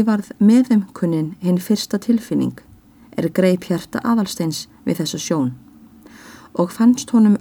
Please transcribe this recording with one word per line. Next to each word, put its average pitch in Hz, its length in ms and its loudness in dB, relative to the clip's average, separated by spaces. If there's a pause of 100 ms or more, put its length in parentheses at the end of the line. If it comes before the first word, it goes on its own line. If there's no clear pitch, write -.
varð 208 320 -2
meðaumkunin 196 1000 2
hin 180 200 0
fyrsta 208 400 -4
tilfinning 147 580 -2 (580)
er 165 120 -2
greip 180 400 0
hjarta - 320 -6
Aðalsteins 190 640 -2 (180)
við 160 180 -2
þessa 151 180 -8
sjón 135 320 -2 (1040)
og 175 160 -2
fannst 240 400 2
honum 214 280 6